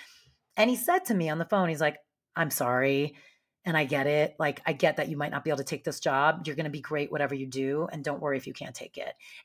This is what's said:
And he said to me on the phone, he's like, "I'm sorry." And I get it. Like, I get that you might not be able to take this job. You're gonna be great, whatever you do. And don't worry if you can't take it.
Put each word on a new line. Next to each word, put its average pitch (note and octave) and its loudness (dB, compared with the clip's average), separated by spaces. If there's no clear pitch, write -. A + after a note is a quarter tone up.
And A3 6
he B3 2
said F4+ 2
to A#3 0
me E3+ 2
on D#3 0
the E3 0
phone, F#3 2
he's D#3 -2
like, D3+ 2
"I'm D3+ 2
sorry." C#3 2
And E3 0
I D#3 4
get C#3 0
it. D3 2
Like, D3 0
I D#3+ 0
get D#3 2
that D#3 -2
you D#3 -6
might C#3+ -4
not C#3 -4
be D#3+ -2
able C#3+ 0
to C#3 -6
take D3 -8
this D3+ -6
job. D#3 4
You're D3 -4
gonna D#3 -2
be D3 -8
great, D3 -4
whatever C#3+ -2
you C3+ -6
do. C3+ -2
And D3+ -10
don't C#3+ -4
worry D3 -2
if B2+ -6
you - -10
can't - -14
take - -14
it. - -8